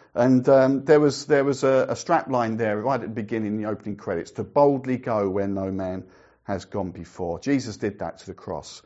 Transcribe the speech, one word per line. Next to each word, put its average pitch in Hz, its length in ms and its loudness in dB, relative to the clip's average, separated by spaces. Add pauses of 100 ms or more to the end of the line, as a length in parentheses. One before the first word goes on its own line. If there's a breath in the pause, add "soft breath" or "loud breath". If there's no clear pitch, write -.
(160 loud breath)
And, 127 340 4
um, 135 360 6
there 151 140 8
was, 143 260 2
there 143 180 4
was 139 200 -2
a, 131 260 4
a 123 60 -2
strap - 340 -2
line 117 280 0
there 107 240 0
right 131 180 -2
at - 20 -6
the 95 60 -8 (140)
beginning, 107 360 -4
the 107 100 -4
opening 104 280 -8
credits, 90 360 -6
"To 107 120 -8
boldly 131 540 2
go 110 320 -2
where 98 180 -2
no 98 220 -4
man 95 360 -6 (400 soft breath)
has 98 200 -6
gone 95 240 -6
before." 85 500 -8
Jesus 123 380 -2
did 104 220 -6
that 82 200 -8
to - 60 -20
the 95 80 -14
cross. - 520 -12